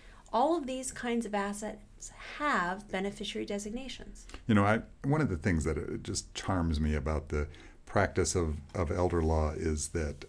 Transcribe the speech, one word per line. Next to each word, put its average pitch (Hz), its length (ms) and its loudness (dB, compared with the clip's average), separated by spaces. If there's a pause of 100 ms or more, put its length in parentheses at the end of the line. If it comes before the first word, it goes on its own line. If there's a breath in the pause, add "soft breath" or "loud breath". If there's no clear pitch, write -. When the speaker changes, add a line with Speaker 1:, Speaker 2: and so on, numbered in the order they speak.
(320 loud breath)
Speaker 1:
All 285 240 4
of 285 100 -2
these 262 260 -6
kinds 233 320 0
of 208 100 -6
assets 208 800 -6 (260)
have 208 520 0
beneficiary 202 560 -4
designations. 214 800 -8 (200 loud breath)
Speaker 2:
You 113 80 6
know, 101 100 8
I, 110 180 4 (200)
one 147 180 2
of 113 100 2
the 92 80 0
things 80 260 2
that, 78 140 0
uh, - 240 -6
just - 320 -6
charms 85 460 0
me 78 140 2
about 73 360 -2
the 73 180 0 (380 loud breath)
practice - 480 2
of, 80 220 2 (180)
of 87 160 2
elder 87 320 4
law 78 280 4
is 76 380 -2
that 76 400 -4